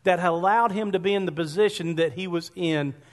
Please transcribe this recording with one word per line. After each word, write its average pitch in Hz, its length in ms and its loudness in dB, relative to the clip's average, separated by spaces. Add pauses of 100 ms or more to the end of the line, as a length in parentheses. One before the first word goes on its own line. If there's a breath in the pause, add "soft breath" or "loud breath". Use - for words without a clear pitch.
that 180 200 2
allowed 190 500 2
him 208 200 -2
to 185 60 2
be 190 160 0
in 196 100 0
the 170 80 -2
position 170 640 0
that 156 180 0
he 185 140 -8
was 170 280 -4
in 151 400 0 (180 soft breath)